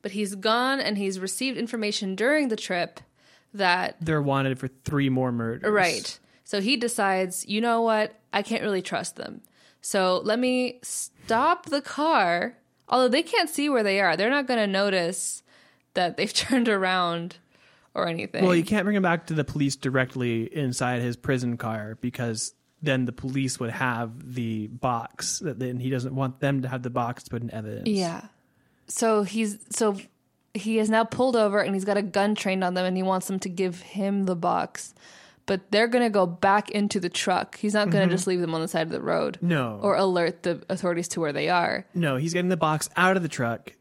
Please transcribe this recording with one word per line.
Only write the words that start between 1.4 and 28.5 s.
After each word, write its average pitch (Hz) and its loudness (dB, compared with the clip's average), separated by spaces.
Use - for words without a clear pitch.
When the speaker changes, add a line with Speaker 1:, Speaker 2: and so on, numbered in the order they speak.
Speaker 1:
information 208 -2
during 269 2
the 220 0
trip - -4
that 185 2
Speaker 2:
They're 156 2
wanted 135 2
for 131 -6
three 143 2
more 127 2
murders. 117 -2
Speaker 1:
Right. 175 0
So - -4
he 226 2
decides, 196 0
"You 214 -2
know 233 2
what? 220 0
I 208 2
can't 220 -2
really 196 0
trust - -6
them. - -12
So 185 2
let 214 0
me 247 0
stop - 0
the 285 0
car." 233 0
Although 254 4
they 269 4
can't 339 2
see 294 -2
where 247 2
they 196 2
are. 170 4
They're 202 2
not 277 0
gonna 233 2
notice 190 0
that 180 0
they've 208 -2
<laughs> - -
turned 247 2
around 180 0
or - 0
anything. 170 -2
Speaker 2:
Well, 180 4
you 170 4
can't 214 0
bring 208 0
him 196 2
back 170 0
to 165 -4
the 151 0
police 139 -2
directly 127 0
inside 123 0
his 120 -2
prison 123 -2
car 110 -6
because 120 -4
then 131 2
the 120 -4
police 131 -4
would 117 -2
have 120 -4
the 113 -4
box, 120 -4
that 143 -6
then 127 -4
he 127 -2
doesn't 127 -4
want 131 -2
them 139 0
to 131 -6
have 127 -6
the 123 -6
box 120 -4
to - -20
put 117 -6
in 117 -6
evidence. 107 -8
Speaker 1:
Yeah. 185 -2